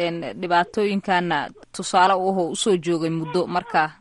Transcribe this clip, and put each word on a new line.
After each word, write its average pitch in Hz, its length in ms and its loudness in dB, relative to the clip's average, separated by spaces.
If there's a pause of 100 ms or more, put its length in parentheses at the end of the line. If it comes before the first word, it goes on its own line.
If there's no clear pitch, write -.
een, 170 120 -6 (220)
dhibaatooyinkaana 175 1080 0 (220)
tusaale 190 460 2
u 185 120 -2
ahoo 180 220 0
u 214 40 -6
soo 202 200 2
joogay 165 340 0
muddo, 165 380 -2
marka 170 540 0